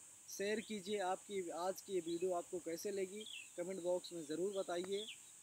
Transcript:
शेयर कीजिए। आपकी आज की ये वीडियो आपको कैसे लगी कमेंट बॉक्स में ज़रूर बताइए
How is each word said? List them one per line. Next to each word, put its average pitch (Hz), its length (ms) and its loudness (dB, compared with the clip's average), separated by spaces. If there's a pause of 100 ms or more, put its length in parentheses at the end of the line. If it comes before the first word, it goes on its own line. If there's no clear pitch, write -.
(300)
शेयर 208 300 2
कीजिए। 208 400 0
आपकी 185 500 2
आज 180 320 0
की 202 120 -4
ये 180 60 4
वीडियो 170 340 2
आपको 175 260 0
कैसे 170 320 -2
लगी 196 340 -2 (320)
कमेंट 175 240 0
बॉक्स 175 320 2
में 165 120 -4
ज़रूर 170 280 2
बताइए 190 540 0 (360)